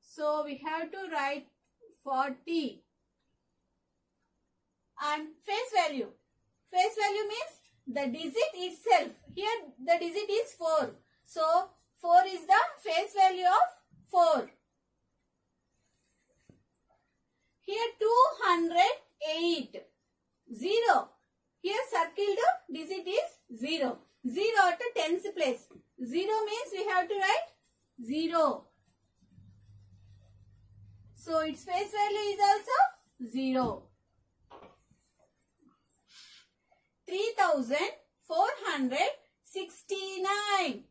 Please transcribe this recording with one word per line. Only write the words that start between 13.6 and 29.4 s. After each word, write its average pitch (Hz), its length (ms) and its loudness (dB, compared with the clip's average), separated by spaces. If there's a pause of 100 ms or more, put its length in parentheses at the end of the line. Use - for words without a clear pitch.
four. 330 400 4 (3000)
Here 440 380 -2
two 466 240 6 (180)
hundred 349 600 4 (340)
eight. 330 400 -2 (800)
Zero. 427 560 2 (520)
Here 415 200 -2 (100)
circled 403 460 0 (340)
digit 339 360 -8
is 370 520 -4
zero. 285 380 -2 (300)
Zero 403 400 2
at 339 120 0
the 480 200 -4
tens 330 240 0 (120)
place. 269 300 -2 (380)
Zero 349 300 -2 (120)
means 427 280 -6
we 381 140 -4
have 359 200 2
to 403 80 -4
write - 880 -4
zero. 320 600 0 (2500)